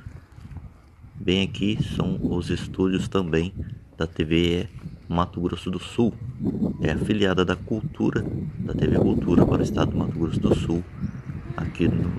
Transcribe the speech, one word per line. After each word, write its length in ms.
Bem 300
aqui 340
são 280
os 260
estúdios 580
também 460
da 120
T 160
V 120
E 320
Mato 320
Grosso 300
do 80
Sul. 380
É 120
afiliada 520
da 100
Cultura, 680
da 160
T 140
V 100
Cultura 480
para 140
o 40
estado 280
do 60
Mato 200
Grosso 220
do 160
Sul, 280
aqui 320
no, 320